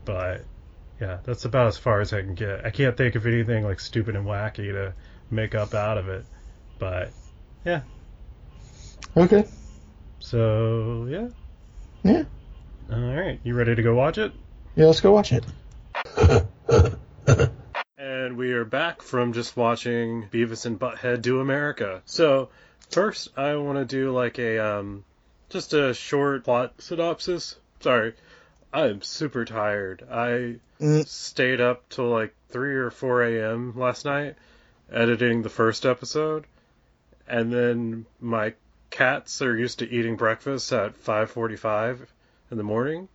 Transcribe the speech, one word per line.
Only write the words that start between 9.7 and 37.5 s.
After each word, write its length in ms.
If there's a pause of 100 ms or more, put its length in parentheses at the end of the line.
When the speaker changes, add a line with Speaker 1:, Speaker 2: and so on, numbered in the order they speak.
Speaker 1:
So, 920
yeah. 200 (720)
Speaker 2:
Yeah. 220 (680)
Speaker 1:
All 60 (160)
right. 300
You 100
ready 200
to 80
go 120
watch 240
it? 140 (420)
Speaker 2:
Yeah, 120
let's 140
go 120
watch 200
it. 120 (720)
<laughs> 1300 (480)
Speaker 1:
And 380
we 160
are 120
back 380
from 300
just 240
watching 760
Beavis 340
and 120
Butthead 440
Do 180
America. 680
So, 420 (420)
first, 460
I 200
wanna 280
do, 260
like, 280
a, 200
um, 460 (440)
just 260
a 200
short 500
plot 340
synopsis. 800 (240)
Sorry. 340 (580)
I 140
am 160
super 420
tired. 680
I 460 (240)
Speaker 2:
Mm. 260
Speaker 1:
stayed 540
up 280
till, 200
like, 260 (140)
three 260
or 160
four 320
A 200 (100)
M 260
last 260
night 300 (580)
editing 500
the 60
first 380
episode. 580 (840)
And 240